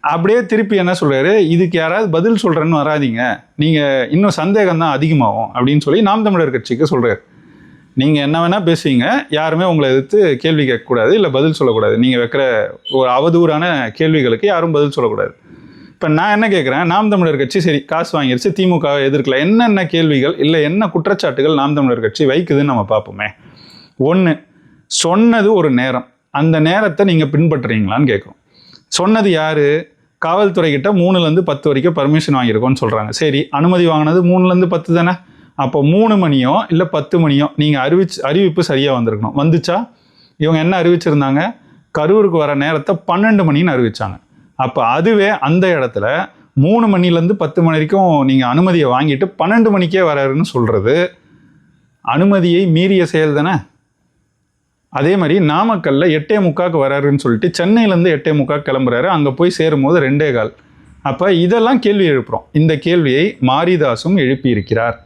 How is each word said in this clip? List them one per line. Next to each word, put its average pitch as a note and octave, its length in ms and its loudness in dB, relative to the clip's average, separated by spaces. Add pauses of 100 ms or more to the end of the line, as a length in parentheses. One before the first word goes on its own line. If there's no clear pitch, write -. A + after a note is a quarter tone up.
அப்படியே F#3 460 0
திருப்பி G#3+ 300 0
என்ன F3+ 160 0
சொல்றாரு, D#3 440 0 (100)
"இதுக்கு E3+ 320 0
யாராவது F3 320 -2
பதில் F#3+ 320 0
சொல்றேன்னு D#3+ 360 0
வராதீங்க, C#3+ 440 -2 (320)
நீங்க D3+ 260 0 (300)
இன்னும் F#3+ 200 2
சந்தேகம் F3+ 480 0
தான் D#3+ 140 0
அதிகமாகும்" C3 600 0
அப்படின்னு C3+ 280 0
சொல்லி D#3+ 220 0
நாம் G#3+ 200 0
தமிழர் F3 280 0
கட்சிக்கு B2+ 400 -4
சொல்றாரு. A#2+ 300 -2 (720)
நீங்க D3 260 0
என்ன D3 200 -2
வேணா F3 220 0
பேசுவீங்க, D#3+ 460 0 (220)
யாருமே D#3+ 340 -2
உங்களை D#3 260 2
எதிர்த்து C3+ 460 2
கேள்வி D3+ 280 0
கேட்கக்கூடாது, B2 480 0
இல்ல G3+ 160 2
பதில் C#3 240 0
சொல்லக்கூடாது. D3 460 0
நீங்க B2 200 2
வைக்கிற A#2+ 260 -2 (460)
ஒரு C3 200 0
அவதூறான D#3 800 0
கேள்விகளுக்கு D3 560 0
யாரும் E3+ 260 0
பதில் D3 180 0
சொல்லக்கூடாது. G#2+ 440 -4 (520)
இப்ப - 220 -6
நான் E3+ 240 2
என்ன G#3+ 160 0
கேட்கிறேன், D#3+ 380 0
நாம் G3+ 220 0
தமிழர் F3 280 2
கட்சி C3+ 240 -2
சரி D3+ 240 0
காசு E3 280 -4
வாங்கிருச்சு, C#3 400 -2
தி F#3 140 0
மு F3 120 2
கவை C#3+ 280 0
எதிர்க்கல, C3 300 0
என்னென்ன G3+ 500 2
கேள்விகள் D3+ 520 0
இல்ல D3+ 220 2
என்ன F3+ 280 0
குற்றச்சாட்டுகள் D#3+ 680 -2
நாம் C#3+ 200 0
தமிழர் C3 260 0
கட்சி A2+ 260 -2
வைக்குதுன்னு D3 360 0
நம்ம B2 260 0
பார்ப்போமே. G#2 400 -4 (680)
ஒண்ணு, E3+ 340 2 (580)
சொன்னது A3 640 2
ஒரு D#3+ 160 2
நேரம், B2 360 -2 (240)
அந்த D#3 300 0
நேரத்தை F#3+ 460 0
நீங்க E3 180 2
பின்பற்றுறீங்களான்னு C3 800 0
கேட்கிறோம். G#2+ 320 -4 (520)
சொன்னது G3+ 420 0
யாரு? D#3 380 0 (540)
காவல்துறை F3 480 0
கிட்ட C#3+ 220 0
மூணுல F#3 280 2
இருந்து E3+ 240 0
பத்து D3+ 240 -2
வரைக்கும் D3 260 0
பர்மிஷன் D3+ 420 0
வாங்கியிருக்கோம்னு B2 440 0
சொல்றாங்க. A2 280 -2
சரி, C#3 420 -2
அனுமதி F3 360 2
வாங்கினது D#3 380 2
மூணுல F#3 220 2
இருந்து F3+ 220 2
பத்து E3+ 260 -2
தானே? E3+ 200 0 (400)
அப்போ C#3+ 280 -2
மூணு G3 460 2
மணியோ C#3+ 400 0
இல்ல F3 160 0
பத்து D#3+ 440 -2
மணியோ C#3+ 180 2 (100)
நீங்க D3 240 0
அறிவிச்சு, E3+ 420 0
அறிவிப்பு E3+ 400 0
சரியா C#3 320 0
வந்திருக்கணும். A2+ 420 -4
வந்துச்சா? E3 400 0 (640)
இவங்க D#3 200 0
என்ன F3+ 220 0
அறிவிச்சிருந்தாங்க? D3 580 0 (540)
கரூருக்கு F3 440 2
வர D3 160 0
நேரத்தை D#3 400 -2 (120)
பன்னெண்டு G3+ 380 2
மணின்னு D#3 280 2
அறிவிச்சாங்க. A2 440 -2 (420)
அப்ப B2+ 280 -2
அதுவே G3 420 2 (100)
அந்த E3+ 300 0
இடத்துல B2+ 380 -2 (480)
மூணு G#3 340 2
மணிலேருந்து F3 440 2
பத்து F3 300 -2
மணி E3 100 2
வரைக்கும் D#3 520 2
நீங்க C3 220 2
அனுமதியை E3 420 2
வாங்கிட்டு C#3 500 0
பன்னெண்டு A3 320 2
மணிக்கே F#3 300 0
வராருன்னு C#3+ 420 0
சொல்றது A2+ 520 0 (1120)
அனுமதியை F3 600 2
மீறிய F3 400 2
செயல் D#3 280 0
தானே? D#3+ 200 -2 (1400)
அதே D3+ 240 0
மாதிரி E3+ 300 2
நாமக்கல்ல D#3+ 640 0
எட்டே D#3 280 0
முக்காக்கு F3 420 0
வராருன்னு C#3 380 0
சொல்லிட்டு A#2+ 320 0
சென்னையிலேருந்து F#3 600 2
எட்டே D#3 220 -2
முக்காக்கு D3 360 -2
கிளம்புறாரு, B2+ 360 0
அங்க D3+ 280 0
போய் E3+ 180 0
சேரும்போது D#3+ 500 0
ரெண்டே C#3+ 320 0
கால். A2+ 200 -2 (500)
அப்ப D3 300 -2
இதெல்லாம் A3 460 2
கேள்வி G3+ 320 0
எழுப்புறோம். A#2+ 420 -4
இந்த D#3 240 2
கேள்வியை E3 680 0
மாரிதாசும் D3+ 720 0
எழுப்பியிருக்கிறார். A#2+ 880 -2